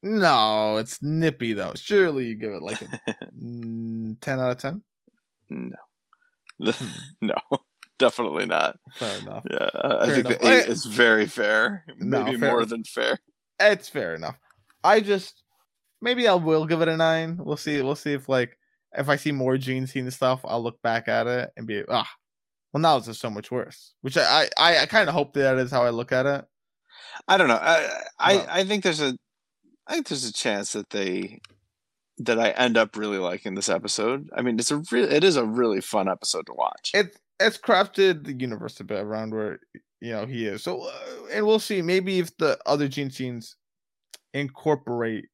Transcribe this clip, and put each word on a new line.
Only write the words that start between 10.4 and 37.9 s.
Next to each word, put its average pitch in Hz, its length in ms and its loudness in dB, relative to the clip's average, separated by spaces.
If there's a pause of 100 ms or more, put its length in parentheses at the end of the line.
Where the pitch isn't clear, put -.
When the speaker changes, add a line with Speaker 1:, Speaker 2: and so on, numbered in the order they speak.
Speaker 2:
the 120 80 2
eight 254 200 6
Speaker 1:
I - 20 -2
Speaker 2:
is 107 160 -2
very 110 400 6
fair. 110 580 0 (140)
Speaker 1:
No, 123 260 -2
Speaker 2:
Maybe 131 140 -2
Speaker 1:
fair 139 100 2
Speaker 2:
more 120 120 2
Speaker 1:
enough. 113 100 -2
Speaker 2:
than 113 140 -8
fair. 120 340 -2 (420)
Speaker 1:
It's 202 300 4
fair 95 240 -4
enough. 80 240 -10 (440)
I 214 180 6
just, 196 420 -4 (580)
maybe 247 260 0
I 208 60 8
will 156 320 4
give 160 160 0
it 165 80 4
a 160 80 0
nine. 160 420 0
We'll 147 200 -6
see. 147 240 -2
We'll 135 120 0
see 147 200 -4
if, 135 120 -8
like, 127 300 0 (400)
if 143 140 -2
I 143 60 4
see 147 160 -2
more 131 260 0
Gene 131 280 -4
Scene 127 240 -6
stuff, 131 360 0
I'll 117 160 -4
look 117 180 -8
back 113 280 -2
at 113 180 2
it 123 320 -4
and 113 80 -12
be, 107 240 -6
"Ah, 113 180 0 (640)
well, 147 80 -2
now 160 160 4
it's 113 100 -4
just 113 140 -12
so 123 80 -6
much 104 220 -10
worse." - 500 -8
Which 131 160 -4
I, 156 60 4
I, 147 340 4
I, 165 220 6
I 143 80 4
kinda 190 260 2
hope 147 220 0
that 135 240 4
is 127 120 -2
how 131 120 2
I 120 80 4
look 117 200 -4
at 127 140 2
it. 139 180 0 (840)
Speaker 2:
I 190 80 6
don't 180 120 6
know. 117 120 6
I, 160 400 2 (180)
I, 190 180 4
Speaker 1:
Well 185 120 0
Speaker 2:
I 175 160 0
think 196 180 -2
there's 156 200 0
a, 131 120 0 (720)
I - 60 -6
think 320 160 -4
there's 135 160 -4
a 110 80 -8
chance 104 400 -4
that 104 160 -8
they, 98 520 -4 (760)
that 117 200 0
I 113 140 4
end 123 260 2
up 110 180 2
really 104 220 -2
liking 92 360 -4
this 98 140 -4
episode. 107 680 -2
I - 60 -2
mean, 120 180 0
it's 117 120 -2
a 147 80 0 (120)
re-, 240 120 2
it 151 220 4
is 180 120 6
a 123 80 2
really 110 380 0
fun 98 260 -2
episode - 380 -4
to - 80 -16
watch. - 400 -4
Speaker 1:
It, 151 240 0 (200)
it's 214 200 2
crafted 190 640 2